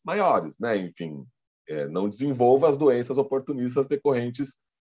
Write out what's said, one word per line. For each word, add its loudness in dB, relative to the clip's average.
maiores, 0
né? 0
Enfim, -8
é, -6
não -2
desenvolva 4
as 2
doenças 2
oportunistas -2
decorrentes -4